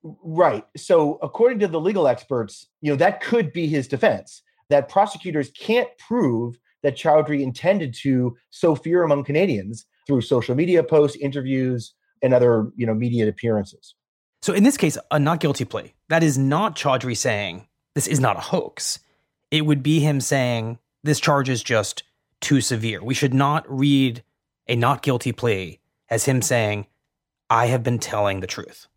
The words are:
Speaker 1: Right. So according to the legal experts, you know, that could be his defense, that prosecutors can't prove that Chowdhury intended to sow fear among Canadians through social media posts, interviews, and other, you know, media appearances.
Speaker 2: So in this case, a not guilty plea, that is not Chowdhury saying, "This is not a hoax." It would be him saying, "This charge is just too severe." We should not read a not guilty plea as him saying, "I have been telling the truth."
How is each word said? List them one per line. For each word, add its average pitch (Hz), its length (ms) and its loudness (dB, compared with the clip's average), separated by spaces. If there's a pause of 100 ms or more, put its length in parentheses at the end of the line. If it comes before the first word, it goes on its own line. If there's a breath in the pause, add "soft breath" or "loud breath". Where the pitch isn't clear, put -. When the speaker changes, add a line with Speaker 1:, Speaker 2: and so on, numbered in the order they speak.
Speaker 1:
Right. 160 600 0 (120)
So 156 440 2
according 233 380 2
to 202 80 2
the 160 140 -2
legal 180 260 2
experts, 120 600 -4 (140)
you 147 100 -2
know, 139 60 0
that 175 220 2
could 220 320 0
be 170 160 -4
his 147 200 -2
defense, - 560 -2 (260)
that 143 200 2
prosecutors 180 640 -2
can't - 460 -2
prove 120 600 -2 (260)
that 143 120 0
Chowdhury 151 460 2
intended 147 520 -2 (100)
to 123 340 0 (140 soft breath)
sow 165 240 0
fear 170 280 0
among 143 200 0
Canadians 131 640 -2 (200)
through 135 160 0
social 123 340 0
media 170 280 2
posts, 147 340 2
interviews, 131 760 -4 (280)
and 127 120 2
other, 120 420 4
you 117 100 -4
know, 110 80 0
media 117 340 0
appearances. 107 680 -4 (460)
Speaker 2:
So - 120 -2
in 202 100 4
this 190 140 4
case, 160 200 0 (140)
a 151 80 2
not 151 200 2
guilty 139 260 -2
plea, - 280 -12 (160)
that 165 140 2
is 143 140 2
not 151 380 0
Chowdhury 127 400 -2
saying, 101 520 -4 (280)
"This - 120 -2
is 127 120 0
not 113 160 2
a - 60 -10
hoax." - 580 -6 (520)
It 156 140 2
would 147 160 2
be 151 200 2
him 147 180 2
saying, 120 600 -2 (240)
"This 147 180 0
charge 139 260 2
is 123 160 -4
just - 400 -2 (380)
too 139 180 2
severe." 113 420 -4
We 120 120 -6
should 131 200 0
not 143 360 2
read 135 540 2 (440)
a 123 80 0
not 120 260 0
guilty 123 300 -2
plea 95 480 -4 (300)
as 113 160 -2
him 131 160 2
saying, 104 460 -2 (640)
"I 117 180 4
have 120 160 0
been 120 160 -2
telling 101 420 -2
the 92 60 -10
truth." - 500 -14